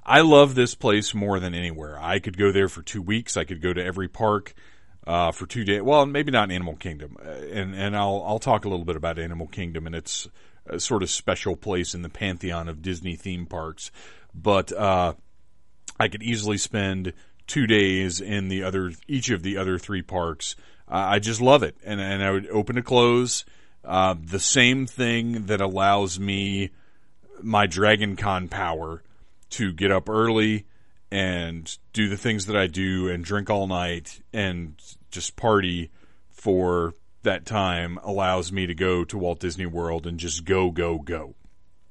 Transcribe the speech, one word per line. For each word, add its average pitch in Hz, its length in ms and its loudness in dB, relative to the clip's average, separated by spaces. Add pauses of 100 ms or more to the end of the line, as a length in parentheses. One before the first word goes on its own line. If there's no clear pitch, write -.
I 143 180 8
love 143 340 10
this 123 180 2
place 104 400 2
more 101 240 0
than 90 160 -4
anywhere. 78 460 -6
I 87 180 -2
could 92 180 -6
go 101 140 4
there 95 180 4
for - 140 -10
two 98 200 -8
weeks. 107 340 -4
I 82 80 -2
could 82 160 -8
go 90 120 0
to 87 120 -2
every 90 240 -4
park, 107 460 -2 (520)
uh, 85 240 2
for - 160 -10
two 123 160 -6
days. 101 200 2
Well, 143 240 6
maybe 143 260 -2
not 107 180 2
Animal 90 240 -4
Kingdom. 76 500 -12
Uh, 76 40 -14
and, 87 460 -8
and 101 200 -4
I'll, 101 320 0
I'll 107 140 0
talk 110 240 2
a 104 40 -4
little 90 180 -2
bit 85 100 -2
about 82 220 -4
Animal 85 280 -8
Kingdom 82 400 -8
and 82 80 -8
its, - 340 -10 (400)
uh, 82 100 -8
sort 98 260 0
of 85 60 -4
special - 440 -2
place 90 400 -4
in 87 80 -8
the 85 60 -10
pantheon 85 600 -6
of 78 140 -12
Disney 87 320 -6
theme 90 320 -8
parks. 80 460 -10 (420)
But, 92 380 2
uh, 90 400 2 (880)
I 113 80 2
could 107 160 -8
easily 107 340 -2
spend 95 540 -4 (340)
two 135 220 0
days 95 520 2
in 98 280 -4
the 95 160 -4
other, 92 260 -2 (160)
each 131 240 -4
of 87 140 -2
the 98 140 -4
other 92 200 -2
three 95 240 -6
parks. 85 540 -6 (340)
Uh, 80 60 -2
I 98 240 2
just 110 200 -4
love 127 220 8
it. 76 220 -4
And, 101 160 -6
and 98 240 -2
I 98 80 2
would 98 160 -2
open 107 260 0
to 120 80 0
close, 120 640 4 (400)
uh, 92 360 2
the 85 200 -6
same 127 460 4
thing 117 600 -2
that 101 140 0
allows 98 580 2
me 98 520 -2 (720)
my 104 280 2
Dragon 101 480 4
Con 92 320 -2
power 82 520 -6 (500)
to 98 220 -2
get 95 200 2
up 92 160 0
early 110 580 2 (420)
and 87 640 -4 (200)
do 107 160 2
the 101 80 -2
things 104 300 -2
that 104 100 -2
I 95 100 4
do 92 420 -2
and 87 160 -4
drink 98 240 -4
all 101 200 0
night 87 520 -4 (120)
and 87 420 -4 (380)
just - 240 -8
party 90 560 0 (400)
for 90 600 2 (280)
that 95 240 0
time 87 560 -2
allows 92 480 0
me 95 160 -2
to 87 80 -6
go 90 300 2
to 107 120 -8
Walt 87 220 -2
Disney 90 280 -6
World 82 380 -4
and 85 140 -8
just 82 260 -6
go, 92 280 2
go, 85 260 -2
go. 76 380 -8 (540)